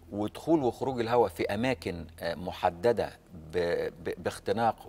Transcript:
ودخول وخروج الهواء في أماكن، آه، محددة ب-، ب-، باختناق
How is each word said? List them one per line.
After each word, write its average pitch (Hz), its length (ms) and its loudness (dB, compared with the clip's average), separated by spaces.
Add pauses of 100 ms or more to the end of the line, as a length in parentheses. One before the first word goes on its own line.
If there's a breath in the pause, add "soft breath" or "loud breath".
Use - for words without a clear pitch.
(120)
ودخول 107 500 2
وخروج 123 380 0
الهواء 113 280 4
في 101 260 -2
أماكن، 104 520 -2 (140)
آه، 85 140 -2
محددة 90 840 0 (160)
ب-، 82 540 -2 (160)
ب-، - 180 -6
باختناق 107 540 0 (120)